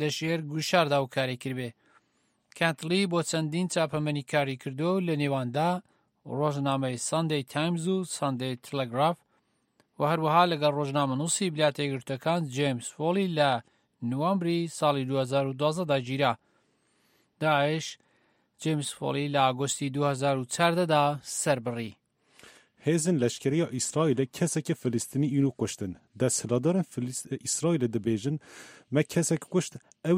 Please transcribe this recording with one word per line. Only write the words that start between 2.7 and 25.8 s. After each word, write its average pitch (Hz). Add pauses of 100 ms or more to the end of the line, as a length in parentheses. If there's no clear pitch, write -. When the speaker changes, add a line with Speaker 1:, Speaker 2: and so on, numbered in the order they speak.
Speaker 1:
بۆ 175 (100)
چەندین 165
چاپەمەنی 151
کاری 135
کردو 147 (160)
لە 165
نێواندا 139 (680)
ڕۆژنامەی 139
ساندەی 156
تایمز 160
و 190 (200)
ساندەی 131
تلەگراف 139 (840)
و - (100)
هەروەها 160
لەگەڵ 147
ڕۆژنامە 139
نووسی 170
ویلایەتە 151
یەکگرتووەکان 139 (140)
جێمس 135
فۆلی 175
لە 147 (600)
نوامبری 170 (180)
ساڵی 143
دوهزار 135
و 131
دوازدەدا 151 (100)
گیرا. 135 (1080)
داعش 151 (760)
جێمس 151
فۆلی 143
لە 143
ئاگۆستی 135
دوهزار 139
و 127
چاردەدا 170 (380)
سەربڕی. 117 (920)
Speaker 2:
Hêzên 165
leşkeriya 139 (120)
Îsraîlê 135
keseke 165
Filistînî 131 (100)
îro 139
kuştin. 104 (220)